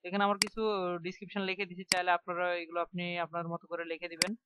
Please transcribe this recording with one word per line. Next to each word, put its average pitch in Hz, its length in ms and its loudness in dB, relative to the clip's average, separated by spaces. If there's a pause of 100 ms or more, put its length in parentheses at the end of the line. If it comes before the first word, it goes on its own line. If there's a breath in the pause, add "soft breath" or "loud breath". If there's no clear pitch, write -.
এখানে 196 200 2
আমার 202 140 4
কিছু - 240 2 (400)
description 185 380 -6
লিখে 190 260 -2
দিছি, 180 180 -10
চাইলে 180 260 2
আপনারা 175 440 2
এগুলো 170 260 -2
আপনি 175 380 -2
আপনার 170 300 -4
মতো 170 180 -6
করে 170 180 -6
লিখে 165 240 -6
দিবেন। 170 260 -2 (120)